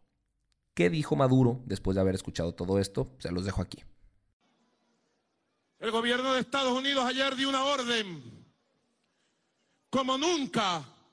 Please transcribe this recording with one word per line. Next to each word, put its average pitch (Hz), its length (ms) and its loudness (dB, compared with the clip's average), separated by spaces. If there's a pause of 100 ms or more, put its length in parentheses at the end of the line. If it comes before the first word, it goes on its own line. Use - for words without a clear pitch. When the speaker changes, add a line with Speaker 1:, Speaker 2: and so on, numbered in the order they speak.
(760)
Speaker 1:
¿Qué 175 160 4
dijo 156 240 0
Maduro 131 500 4
después 95 300 -2
de 95 60 4
haber 95 120 4
escuchado 87 400 -4
todo 92 240 -2
esto? 110 400 -2
Se - 140 -8
los 90 120 -2
dejo 98 200 -2
aquí. - 200 -14 (2000)
Speaker 2:
El 220 100 -4
gobierno 240 440 2
de 254 80 2
Estados 254 360 0
Unidos 269 280 0
ayer 262 300 0
dio 269 140 -2
una 269 140 0
orden 240 580 -2 (1700)
como 262 300 0
nunca 233 640 0 (300)